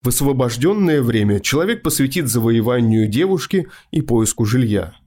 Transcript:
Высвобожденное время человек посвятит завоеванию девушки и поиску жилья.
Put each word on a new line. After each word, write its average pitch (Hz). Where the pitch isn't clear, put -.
Высвобожденное 139
время 104
человек 190
посвятит 139
завоеванию 113
девушки 175
и 156
поиску 113
жилья. 104